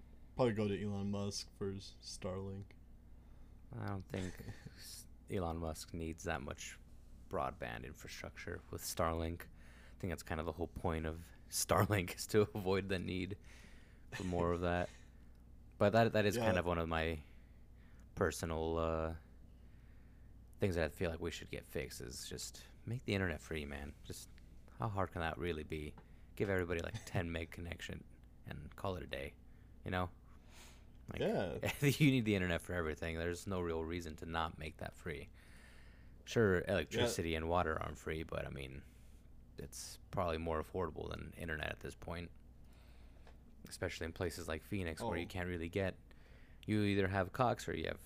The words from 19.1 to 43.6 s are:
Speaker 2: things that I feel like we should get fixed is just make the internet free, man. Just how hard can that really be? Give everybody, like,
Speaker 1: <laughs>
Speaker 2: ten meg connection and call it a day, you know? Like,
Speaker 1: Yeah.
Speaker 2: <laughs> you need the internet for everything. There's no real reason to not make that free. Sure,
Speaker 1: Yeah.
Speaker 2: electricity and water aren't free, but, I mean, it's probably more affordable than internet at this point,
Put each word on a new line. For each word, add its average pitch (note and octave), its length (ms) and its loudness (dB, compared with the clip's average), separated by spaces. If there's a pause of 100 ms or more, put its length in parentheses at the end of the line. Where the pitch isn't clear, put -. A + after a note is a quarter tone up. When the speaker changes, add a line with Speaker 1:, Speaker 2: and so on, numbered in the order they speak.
Speaker 2:
things F#2+ 160 4
that E2 100 4
I D2 40 0
feel F2 220 0
like E2 100 -4
we E2 100 0
should - 200 -8
get - 140 -6
fixed - 360 -4
is B1 260 -8
just - 340 -8 (240)
make A#2 200 -4
the A2 80 2
internet F#2+ 280 2
free, D#2 240 -4
man. C#2+ 280 -6 (120)
Just - 240 -10 (500)
how A2+ 100 2
hard G2 220 2
can F2 100 -2
that D#2+ 160 2
really D#2 260 0
be? D2+ 300 -4 (420)
Give G#2+ 140 2
everybody, F2+ 320 4
like, E2 180 -4
Speaker 1:
<laughs> - 60 -10
Speaker 2:
ten E2+ 260 0
meg E2 200 -2
connection - 520 -6 (460)
and - 80 -6 (180)
call G2 200 0
it D2 80 -4
a C#2 40 -8
day, C#2 260 -4 (500)
you - 80 0
know? F2+ 180 2 (1040)
Like, - 100 -2
Speaker 1:
Yeah. A#2+ 480 2 (120)
Speaker 2:
<laughs> C#3+ 80 8 (100)
you D3 120 10
need B2 140 4
the G#2 100 6
internet F2+ 260 4
for F2+ 120 -6
everything. D#2+ 440 0
There's E2+ 300 -2
no F#2 140 0
real D#2+ 220 2
reason D#2+ 340 -4
to E2 80 -8
not E2 320 0
make D#2+ 200 -8
that - 180 -8
free. D2 340 -6 (960)
Sure, G2 420 8
Speaker 1:
Yeah. G2 60 6
Speaker 2:
electricity F#2 600 4
and D#2+ 120 2
water E2+ 340 6
aren't D#2 160 -4
free, D#2+ 260 -2
but, C#2+ 220 -4
I C2+ 40 -4
mean, C#2 320 -8 (760)
it's - 420 -10 (120)
probably E2+ 260 2
more E2 260 2
affordable E2 460 -2
than D#2+ 280 -8
internet D#2 320 -2
at - 100 -6
this - 160 -8
point, E2+ 340 -8 (1400)